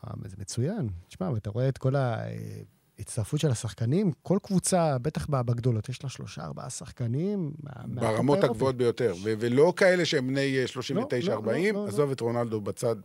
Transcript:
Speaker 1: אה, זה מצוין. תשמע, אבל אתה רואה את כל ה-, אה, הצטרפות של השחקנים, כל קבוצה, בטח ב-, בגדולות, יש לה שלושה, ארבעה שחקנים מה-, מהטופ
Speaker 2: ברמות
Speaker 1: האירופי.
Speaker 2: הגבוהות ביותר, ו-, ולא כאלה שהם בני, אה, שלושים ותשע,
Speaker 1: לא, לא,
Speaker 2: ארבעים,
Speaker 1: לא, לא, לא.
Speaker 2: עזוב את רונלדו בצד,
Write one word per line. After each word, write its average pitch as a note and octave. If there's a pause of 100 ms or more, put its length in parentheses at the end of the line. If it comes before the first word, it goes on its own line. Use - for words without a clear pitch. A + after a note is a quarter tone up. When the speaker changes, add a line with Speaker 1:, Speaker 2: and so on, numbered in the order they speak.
Speaker 1:
אה, - (140)
זה F#2+
מצוין. C#3 (200)
תשמע, -
אבל C3+
אתה G#2
רואה B2+
את C3
כל C3+
ה-, A#2+
אה, A2+ (680)
הצטרפות A2
של D3+
השחקנים, B2+ (100)
כל F3+
קבוצה, E3+
בטח D3+
ב-, C#3
בגדולות, A#2
יש -
לה C3+
שלושה, -
ארבעה -
שחקנים D3 (120)
מה-, C#3+ (160)
מהטופ B2
Speaker 2:
ברמות A#2+
Speaker 1:
האירופי. A#3
Speaker 2:
הגבוהות B2+
ביותר, A#2+ (100)
ו-, A2
ולא B2+
כאלה F3+
שהם C3+
בני, C3+
אה, B2
שלושים B2+
ותשע, A3
Speaker 1:
לא, E3
לא, G#3
Speaker 2:
ארבעים, E3
Speaker 1:
לא, G3
לא, G#3
לא. G3
Speaker 2:
עזוב C#3+
את B2+
רונלדו A#2
בצד, A2+